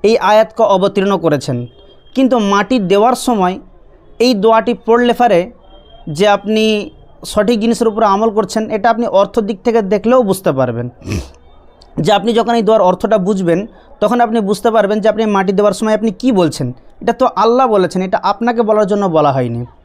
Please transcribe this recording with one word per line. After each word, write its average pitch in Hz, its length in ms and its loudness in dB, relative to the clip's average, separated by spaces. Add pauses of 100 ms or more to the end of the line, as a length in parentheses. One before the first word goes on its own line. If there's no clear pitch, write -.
এই 220 160 2
আয়াতকে 214 440 2
অবতীর্ণ 196 560 0
করেছেন। 143 480 -2 (480)
কিন্তু 254 240 2
মাটি 202 400 0
দেওয়ার 202 360 2
সময় 196 440 -2 (600)
এই 254 160 2
দোয়াটি 220 400 2 (120)
পড়লে 240 260 2
পারে 196 380 2 (580)
যে 160 200 0
আপনি 208 600 0 (340)
সঠিক 214 360 0
জিনিসের 233 280 0
উপরে 214 180 0
আমল 208 240 2
করছেন, 214 400 -4
এটা 208 200 0
আপনি 226 160 -2
অর্থ 196 320 0
দিক 208 240 -6
থেকে 214 200 0
দেখলেও 214 400 0
বুঝতে 190 300 -2
পারবেন। 123 380 -4 (1080)
যে 170 120 2
আপনি 202 200 0
যখন 233 220 0
এই 233 80 0
দোয়ার 214 200 2
অর্থটা 185 360 0
বুঝবেন, 185 480 0 (340)
তখন 214 200 0
আপনি 233 200 0
বুঝতে 202 300 -2
পারবেন 214 300 0
যে 214 80 0
আপনি 214 180 -2
মাটি 196 260 0
দেওয়ার 202 200 2
সময় 214 220 -2
আপনি 214 160 -2
কি 247 220 -2
বলছেন। 151 400 -2 (280)
এটা 233 120 -2
তো 247 140 0 (100)
আল্লাহ 233 320 2
বলেছেন, 185 340 0
এটা 180 200 -4
আপনাকে 226 400 -2
বলার 214 240 0
জন্য 202 200 -2
বলা 156 260 2
হয়নি। 120 320 -4 (200)